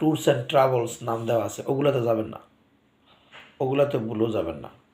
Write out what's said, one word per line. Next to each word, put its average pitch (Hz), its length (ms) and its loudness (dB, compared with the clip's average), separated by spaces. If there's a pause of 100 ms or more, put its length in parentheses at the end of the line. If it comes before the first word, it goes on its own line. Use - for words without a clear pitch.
Tours 151 220 2
and 127 280 0
Travels 127 400 4 (100)
নাম 117 240 -4
দেওয়া 113 200 0
আছে, - 200 -8
ওগুলাতে 135 380 0
যাবেন 110 220 0
না, - 140 -12 (1200)
ওগুলাতে 139 380 2
ভুলেও 110 340 0
যাবেন 101 240 -4
না। - 140 -14 (240)